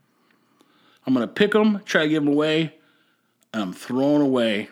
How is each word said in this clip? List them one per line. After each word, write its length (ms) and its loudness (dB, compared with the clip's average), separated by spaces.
I'm 80 0
gonna 140 0
pick 260 0
'em, 320 2
try 160 0
to 80 0
give 120 0
'em 60 0
away, 460 0
and 80 -4
I'm 100 -8
throwing 480 0
away 520 0